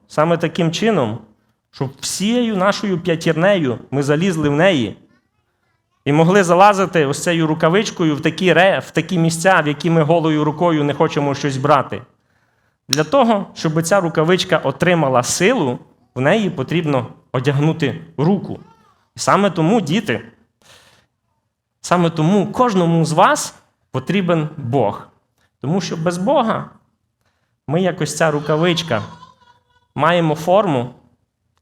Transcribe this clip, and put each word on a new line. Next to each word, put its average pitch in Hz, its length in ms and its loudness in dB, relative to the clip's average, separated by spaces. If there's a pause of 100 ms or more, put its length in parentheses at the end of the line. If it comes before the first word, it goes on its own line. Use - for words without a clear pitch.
саме 165 300 0
таким 170 360 -2
чином, 160 460 -2 (520)
щоб 135 200 -8 (100)
всією 226 560 -2
нашою 190 440 -2
п'ятірнею 165 760 0 (120)
ми 139 120 -2
залізли 151 460 0
в 143 40 0
неї 143 440 0 (1080)
і 139 80 -2
могли 170 320 4
залазити 180 640 4
ось 143 160 -4
цією 165 240 0
рукавичкою 165 720 0
в 135 40 -8
такі 165 320 0
ре-, 170 260 4
в - 120 -10
такі 170 280 -2
місця, 165 420 2
в 151 80 -2
які 151 220 -2
ми 165 120 4
голою 156 420 2
рукою 151 400 0
не 147 100 -2
хочемо 147 400 0
щось 135 220 -4
брати. 131 460 0 (840)
Для 156 160 0
того, 233 500 2
щоб 160 280 -2
ця 196 180 0
рукавичка 165 580 0
отримала 139 640 0
силу, 165 560 0 (360)
в 127 60 -6
неї 185 300 2
потрібно 151 560 -2 (260)
одягнути 143 680 -2 (160)
руку. 156 440 -2 (560)
І - 20 -14
саме 185 320 2
тому, 170 300 2
діти, 151 420 -2 (1600)
саме 175 300 0
тому 180 420 0
кожному 190 520 2
з 165 80 -2
вас 233 420 2 (360)
потрібен 165 640 -2
Бог. 117 520 -2 (520)
Тому 165 200 -2
що - 160 -8
без 170 220 -4
Бога 220 520 -2 (960)
ми, 165 140 0
як 175 180 -2
ось 151 160 -4
ця 160 140 0
рукавичка, 151 720 -2 (920)
маємо 160 400 2
форму, 165 600 0 (680)